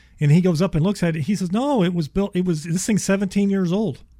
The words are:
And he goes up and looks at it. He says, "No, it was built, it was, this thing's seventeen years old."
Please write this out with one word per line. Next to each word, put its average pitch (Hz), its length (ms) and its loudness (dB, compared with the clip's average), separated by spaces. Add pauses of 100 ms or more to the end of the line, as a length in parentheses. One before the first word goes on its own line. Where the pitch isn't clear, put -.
(180)
And 147 120 2
he 175 100 6
goes 175 200 2
up 190 120 0
and 151 100 2
looks 196 200 0
at 165 120 0
it. 160 80 -4
He 202 120 0
says, 175 160 -4
"No, 247 320 0
it 180 100 0
was 165 140 -2
built, 196 280 -4
it 180 100 0
was, 160 180 -2
this 170 220 -4
thing's 208 180 0
seventeen 196 460 0
years 190 220 0
old." 190 320 -2 (160)